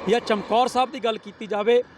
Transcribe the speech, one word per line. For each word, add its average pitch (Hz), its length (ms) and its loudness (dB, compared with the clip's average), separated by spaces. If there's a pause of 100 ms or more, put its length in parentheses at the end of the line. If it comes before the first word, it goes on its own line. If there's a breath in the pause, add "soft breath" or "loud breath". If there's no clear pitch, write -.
ਜਾਂ 233 120 2
ਚਮਕੌਰ 226 480 0
ਸਾਹਿਬ 247 220 0
ਦੀ 269 100 -12
ਗੱਲ 226 180 -2
ਕੀਤੀ 208 280 -14
ਜਾਵੇ, 214 360 2 (160)